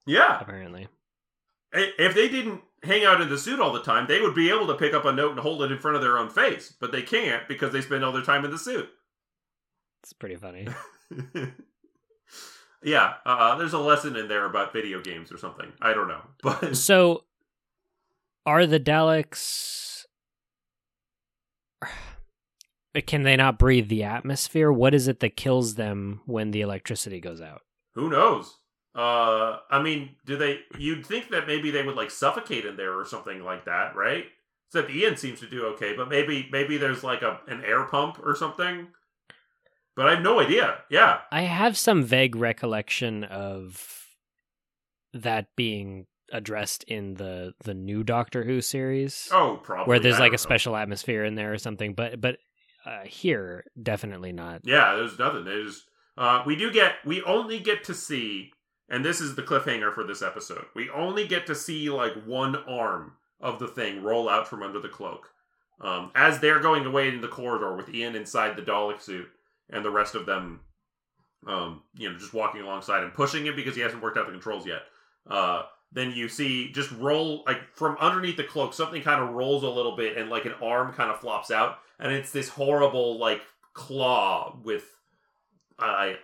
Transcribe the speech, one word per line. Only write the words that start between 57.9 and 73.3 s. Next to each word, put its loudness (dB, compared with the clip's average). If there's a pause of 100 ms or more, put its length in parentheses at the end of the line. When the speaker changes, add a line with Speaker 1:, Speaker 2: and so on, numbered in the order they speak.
Speaker 1:
see, -6 (400)
and -4
this 0
is -6
the -6
cliffhanger 0
for -6
this -8
episode, -8
we -8
only -4
get -2
to -4
see, -6
like, -2 (140)
one -2
arm -6 (280)
of -6
the -8
thing -6
roll 0
out 2
from -12
under -8
the -12
cloak. -14 (500)
Um, -6
as 4
they're 4
going 2
away 0
in -6
the -8
corridor -6
with -12
Ian -6
inside -4
the -12
Dalek -2
suit -12 (400)
and -8
the -2
rest 0
of -6
them, -6 (840)
um, -8 (140)
you -8
know, -12
just -18
walking -6
alongside -2
and -10
pushing -2